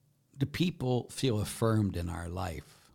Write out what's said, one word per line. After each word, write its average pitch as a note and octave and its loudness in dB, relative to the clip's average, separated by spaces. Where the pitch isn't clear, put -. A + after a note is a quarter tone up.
do C3+ 2
people B2+ 0
feel A2+ 0
affirmed G#2+ 2
in E2+ -2
our E2+ -6
life, F2+ -6